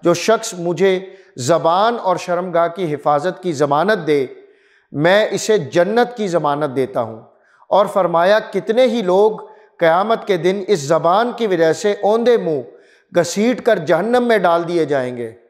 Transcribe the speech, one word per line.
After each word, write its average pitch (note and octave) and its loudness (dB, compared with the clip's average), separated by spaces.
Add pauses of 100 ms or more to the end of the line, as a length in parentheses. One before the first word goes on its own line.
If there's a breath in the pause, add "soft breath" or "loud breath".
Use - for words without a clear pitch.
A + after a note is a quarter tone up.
"जो E3+ 4
शख्स A3 -2
मुझे F3 0 (480 loud breath)
ज़बान E3 2
और F3+ -2
शर्मगाह E3+ -2
की F3+ -6
हिफाजत D3 -2
की F3+ -4
ज़मानत D3+ 0
दे, D3+ 0 (760 soft breath)
मैं F3+ 2
इसे G#3 0 (120)
जन्नत G#3+ 0
की G#3+ -4
ज़मानत D3+ -2
देता C3 -2
हूँ।" A2 -10 (420 soft breath)
और G3 2
फरमाया, F3+ 2
"कितने G#3+ 0
ही A#3 0
लोग G3+ 2 (300 loud breath)
क़यामत F#3+ 2
के F#3+ 0
दिन F#3 -2
इस D3 0
ज़बान E3+ 2
की A#3 -4
वजह E3 2
से G3+ -2 (120)
औंधे A3+ 2
मुँह D#3+ -4 (500 soft breath)
घसीट G#3+ 0
कर G#3+ 2
जहन्नम F#3+ 0
में A3+ 2
डाल E3+ 2
दिए E3 0
जाएंगे।" B2 -4 (140)